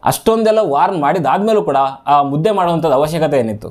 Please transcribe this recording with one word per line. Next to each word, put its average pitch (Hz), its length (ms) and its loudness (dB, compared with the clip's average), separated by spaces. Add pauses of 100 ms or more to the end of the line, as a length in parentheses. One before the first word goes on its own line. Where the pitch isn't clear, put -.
ಅಷ್ಟೊಂದೆಲ್ಲ 220 580 0
ವಾರ್ನ್ 151 380 0
ಮಾಡಿದಾದ್ಮೇಲೂ 180 640 0
ಕೂಡ 139 140 -2 (300)
ಆ - 160 4
ಮುದ್ದೆ 151 280 -2
ಮಾಡುವಂಥದ್ದು 170 460 0
ಅವಶ್ಯಕತೆ 151 420 0
ಏನಿತ್ತು? 110 320 -6